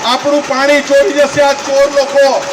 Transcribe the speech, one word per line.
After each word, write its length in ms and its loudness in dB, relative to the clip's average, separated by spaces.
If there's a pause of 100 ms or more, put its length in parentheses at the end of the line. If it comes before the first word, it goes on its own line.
આપણું 440 -2
પાણી 320 0
ચોરી 320 2
જશે 300 0
આ 100 2
ચોર 400 0
લોકો. 500 0 (100)